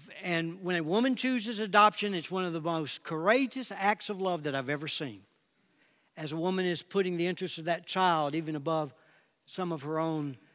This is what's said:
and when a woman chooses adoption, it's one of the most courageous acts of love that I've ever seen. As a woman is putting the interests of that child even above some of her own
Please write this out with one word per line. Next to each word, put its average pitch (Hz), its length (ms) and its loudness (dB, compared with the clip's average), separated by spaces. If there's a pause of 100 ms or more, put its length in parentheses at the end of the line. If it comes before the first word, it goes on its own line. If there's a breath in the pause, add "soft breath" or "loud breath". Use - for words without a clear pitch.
(240)
and 170 400 -2
when 180 140 2
a 165 60 0
woman 226 320 2
chooses 233 440 0
adoption, 208 540 6
it's 170 180 -4
one 185 140 0
of 175 80 -2
the 165 80 -4
most 160 420 -4
courageous 226 680 0
acts 196 380 0
of 190 120 -6
love 175 220 0
that 143 120 -2
I've 131 140 -2
ever 147 180 -2
seen. 120 340 -6 (960)
As 156 160 -8
a 160 60 -4
woman 185 280 0
is 175 160 0
putting 180 360 0
the 170 100 2
interests 180 300 -4
of 160 80 -10
that 170 200 -2
child 160 500 2
even 156 200 -4
above 151 380 -2 (520 soft breath)
some 180 260 -6
of 147 120 -4
her 156 160 -2
own 156 380 -2 (180)